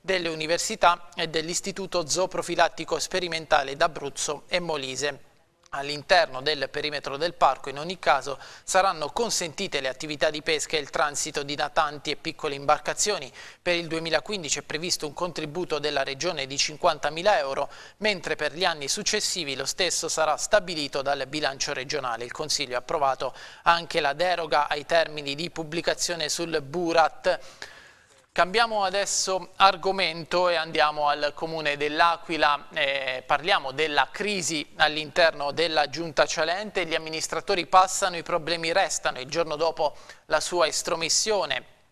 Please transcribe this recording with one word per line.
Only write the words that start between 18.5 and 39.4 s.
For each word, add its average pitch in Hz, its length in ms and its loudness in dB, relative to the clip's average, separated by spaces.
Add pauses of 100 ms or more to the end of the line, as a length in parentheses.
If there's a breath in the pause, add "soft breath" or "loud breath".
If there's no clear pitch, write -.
gli 175 100 -2
anni 160 240 0
successivi 190 680 -2
lo 135 100 -4
stesso 170 420 0
sarà 151 300 2
stabilito 156 640 0
dal 139 260 -2
bilancio 139 460 -2
regionale. 131 500 -4
Il 120 80 -12
Consiglio 139 440 -4
ha - 20 2
approvato 135 560 0 (300 loud breath)
anche 170 360 2
la 143 140 2
deroga 160 560 2
ai 151 160 -4
termini 151 480 2
di 160 160 -6
pubblicazione 160 800 -2
sul 160 320 -2
Burat. 160 800 2 (880 loud breath)
Cambiamo 208 540 2
adesso 190 720 0
argomento 180 920 4
e 175 60 2
andiamo 151 540 2
al 147 260 0
Comune 160 420 -2
dell'Aquila, 151 960 2
eh, 135 540 -2
parliamo 147 460 2
della 143 400 2
crisi 180 520 -2 (120)
all'interno 151 720 2
della 156 380 2
Giunta 156 360 0
Cialente. 175 600 -2
Gli 160 80 -4
amministratori 160 720 -2
passano, 185 500 4
i 165 60 -4
problemi 165 500 -2
restano. 165 460 0
Il 127 100 -8
giorno 151 280 0